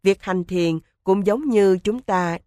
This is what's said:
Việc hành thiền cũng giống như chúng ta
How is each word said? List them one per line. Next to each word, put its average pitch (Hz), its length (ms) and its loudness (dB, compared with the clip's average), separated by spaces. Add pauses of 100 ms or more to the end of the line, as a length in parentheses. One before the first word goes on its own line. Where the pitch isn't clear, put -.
Việc 190 200 0
hành 185 200 -4
thiền 170 360 -2 (240)
cũng 190 220 0
giống 262 240 0
như 202 280 4
chúng 214 220 -4
ta 180 480 -2